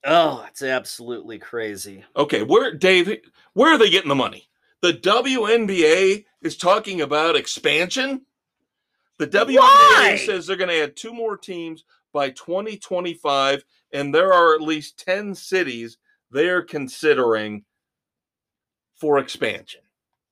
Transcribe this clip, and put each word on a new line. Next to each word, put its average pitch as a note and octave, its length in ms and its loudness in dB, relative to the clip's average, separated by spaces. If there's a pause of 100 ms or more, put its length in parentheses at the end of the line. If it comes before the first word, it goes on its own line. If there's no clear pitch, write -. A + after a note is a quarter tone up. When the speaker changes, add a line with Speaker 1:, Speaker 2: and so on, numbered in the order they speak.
Speaker 1:
Oh, D3 440 2
it's - 140 -16
absolutely A#2+ 760 -8
crazy. G2+ 680 -12 (120)
Speaker 2:
Okay, C#3+ 260 -2
where, G#3+ 300 2
Dave, F#3 480 0 (320)
where D4+ 220 4
are C4+ 40 0
they G#3+ 120 4
getting F3+ 180 0
the C#3 60 0
money? - 340 -6 (320)
The F3 140 0
W B3 500 0
N A3 220 0
B F#3 200 0
A F#3+ 380 2 (160)
is D#3+ 160 -10
talking F#3+ 460 -2
about D3+ 340 0
expansion. F#3 880 -4 (920)
The D3 80 -4
W A#3 340 2
N - 60 10
B - 20 10
A A#4+ 440 8
Speaker 1:
Why? - 40 -2
Speaker 2:
says F#3 300 -6
they're F#3 100 -6
gonna F3+ 160 -4
add D3+ 240 -4
two A3+ 160 -14
more A3+ 240 -8
teams E3 480 -14 (300)
by C#3 160 -2
twenty G3+ 480 -8
twenty-five, C#3+ 840 -4 (300)
and C#3+ 220 -6
there F#3 180 4
are E3+ 220 6
at D#3 80 -2
least D#3 360 -8
ten G3 360 -6
cities B2+ 640 -6 (340)
they D3+ 160 0
are F3+ 140 0
considering B2 1000 -2 (1300)
for D3 240 0
expansion. - 600 -8 (520)